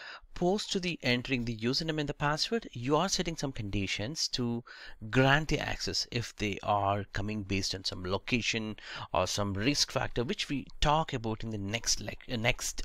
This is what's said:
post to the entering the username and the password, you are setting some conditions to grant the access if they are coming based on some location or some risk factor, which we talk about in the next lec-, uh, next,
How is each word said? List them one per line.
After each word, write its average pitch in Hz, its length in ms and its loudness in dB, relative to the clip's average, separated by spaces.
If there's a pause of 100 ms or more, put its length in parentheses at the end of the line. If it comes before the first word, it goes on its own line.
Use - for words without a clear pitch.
(340)
post 185 400 0
to 190 80 0
the 175 200 -2
entering 123 440 2
the 117 100 -2
username 151 460 0
and 143 80 -2
the 143 40 -2
password, 151 600 0
you 127 240 2
are 175 100 4
setting 170 300 0
some 139 160 -2
conditions 104 760 -2
to 120 340 0 (480)
grant 135 380 6
the 151 120 2
access - 520 -2
if - 240 -4
they 104 260 -2
are 101 520 2
coming 107 300 -2
based 98 300 0
on 95 120 -6
some 92 180 -4
location 107 720 0 (380)
or 92 120 4
some 101 280 0
risk 113 360 2
factor, 120 360 0
which 196 240 -4
we 139 180 -4 (140)
talk 156 320 4
about 110 300 -2
in 113 80 -4
the 110 60 -2
next 101 440 0
lec-, - 280 -8
uh, 127 60 -4
next, - 500 0